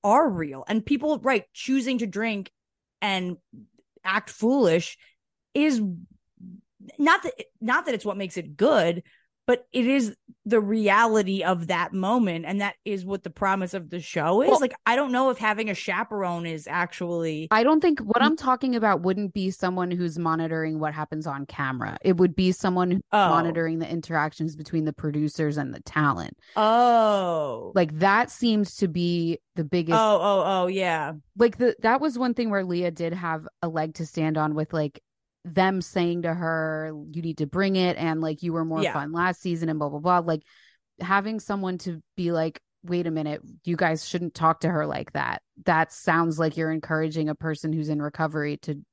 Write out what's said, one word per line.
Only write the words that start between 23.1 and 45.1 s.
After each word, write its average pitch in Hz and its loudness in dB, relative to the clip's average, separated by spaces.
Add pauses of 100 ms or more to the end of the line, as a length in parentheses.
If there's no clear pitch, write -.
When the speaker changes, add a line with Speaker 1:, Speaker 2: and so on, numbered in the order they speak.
Speaker 1:
Oh. 202 4
Speaker 2:
monitoring 165 0
the 165 -6
interactions 156 -4
between 156 -4
the 156 -2
producers 147 -2
and 135 -4
the - -16
talent. 139 -2 (200)
Speaker 1:
Oh. 208 4
Speaker 2:
Like, 156 2
that 202 4
seems 214 0
to 196 0
be 170 0 (160)
the 165 -4
biggest 170 2
Speaker 1:
Oh, 214 6
oh, 196 2
oh, 185 2
yeah. 170 -2 (240)
Speaker 2:
Like, 226 4
the, 240 2
that 240 4
was 277 -2
one 247 0
thing 226 -2
where 196 0
Leah 175 -2
did 165 -4
have 160 -6 (160)
a 175 -2
leg 160 -4
to 165 -6
stand 156 0
on 151 0
with, 151 -4
like, 151 -4 (540)
them 190 2
saying 175 -2
to 165 0
her, 160 -2 (200)
"You 165 -8
need 160 -6
to 151 -2
bring 190 0
it," 180 2
and, 160 -2
like, 156 -4
"You 170 -2
were 165 -2
more 160 -2
Speaker 1:
Yeah. 170 0
Speaker 2:
fun 147 -4
last 175 0
season," 165 -2
and 156 -2
blah, 147 -2
blah, 147 -8
blah. 175 4
Like, 170 -2 (580)
having 196 -2
someone 190 -4
to 165 -10 (140)
be 170 -2
like, 160 -2 (220)
"Wait 175 -2
a 165 -2
minute, 156 -4 (220)
you 175 -2
guys 160 0
shouldn't 175 -6
talk 160 2
to 165 0
her 156 0
like 139 -6